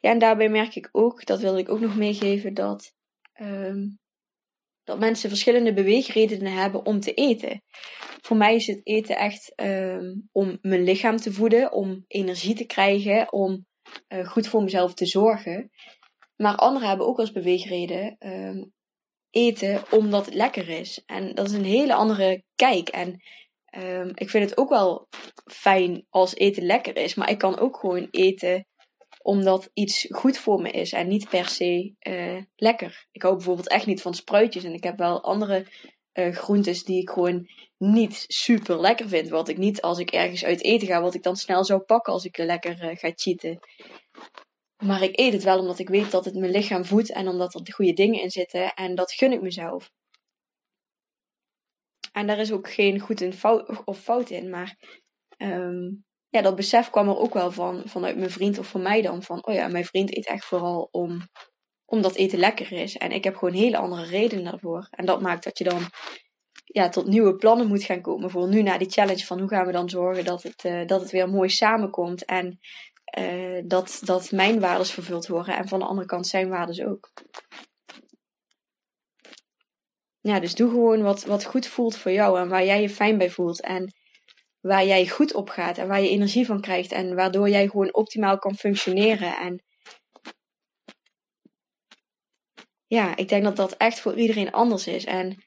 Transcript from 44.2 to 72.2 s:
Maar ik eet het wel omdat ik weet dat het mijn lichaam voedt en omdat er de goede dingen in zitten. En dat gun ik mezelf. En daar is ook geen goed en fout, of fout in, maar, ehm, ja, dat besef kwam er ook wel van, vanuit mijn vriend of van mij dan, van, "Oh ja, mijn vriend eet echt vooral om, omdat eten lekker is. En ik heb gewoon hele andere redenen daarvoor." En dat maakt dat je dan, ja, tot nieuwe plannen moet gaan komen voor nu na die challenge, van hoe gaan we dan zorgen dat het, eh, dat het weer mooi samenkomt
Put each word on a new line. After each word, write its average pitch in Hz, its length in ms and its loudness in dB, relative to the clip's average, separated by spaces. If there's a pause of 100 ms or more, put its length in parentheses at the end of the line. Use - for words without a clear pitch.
Maar 196 200 2
ik 190 160 0
eet 240 140 4
het 190 100 -2
wel 190 160 4
omdat 180 200 -4
ik 185 100 -8
weet 202 220 2
dat 185 140 0
het 196 100 -8
mijn 185 160 -2
lichaam 196 340 0
voedt 214 260 2
en 190 160 -4
omdat 180 260 -2
er - 100 -14
de 196 80 -16
goede 185 220 2
dingen 202 280 2
in 190 80 -6
zitten. 180 440 -4
En 185 220 -6
dat 180 180 -2
gun 262 180 4
ik 233 100 -2
mezelf. 175 500 -10 (2250)
En 208 160 -4
daar 208 120 0
is 220 120 -2
ook 196 200 -6
geen 202 280 2
goed 208 220 -6
en 185 120 -4
fout, 220 520 0
of 196 140 -10
fout 247 300 -2
in, 180 200 -10
maar, 180 280 -10 (600)
ehm, 180 520 -6 (400)
ja, 220 120 4
dat 190 140 4
besef 226 340 2
kwam 202 200 2
er 196 80 2
ook 220 160 0
wel 180 180 -2
van, 180 340 -6
vanuit 185 320 -6
mijn 185 140 -4
vriend 202 280 -2
of 196 80 -10
van 185 140 -6
mij 208 200 2
dan, 180 220 -4
van, - 220 -10
"Oh 214 80 -2
ja, - 140 -2
mijn 175 180 -2
vriend 190 320 -2
eet 214 100 -8
echt - 180 -6
vooral 175 460 -4
om, 175 380 -6 (560)
omdat 190 300 0
eten 190 240 0
lekker 214 320 0
is. 180 260 -8
En - 140 -4
ik 196 120 -4
heb 190 120 -2
gewoon 175 180 -4
hele 214 240 2
andere 175 280 -4
redenen 196 380 -2
daarvoor." 175 480 -8
En 180 140 -8
dat 202 160 0
maakt 175 220 -2
dat - 140 -10
je 180 60 -6
dan, 175 180 0 (840)
ja, 185 240 0
tot - 180 -2
nieuwe 202 280 6
plannen 226 320 6
moet 202 160 0
gaan 180 180 -4
komen 170 280 -4
voor 180 180 -2
nu 208 140 4
na 190 160 2
die 185 120 -2
challenge, 196 360 2
van 180 140 -6
hoe 190 100 -4
gaan 190 160 0
we 180 60 -4
dan 175 180 -2
zorgen 180 360 -2
dat 175 180 -4
het, - 220 -14
eh, 175 200 -2
dat 185 160 0
het 185 100 -10
weer 185 180 2
mooi 190 200 2
samenkomt 196 760 0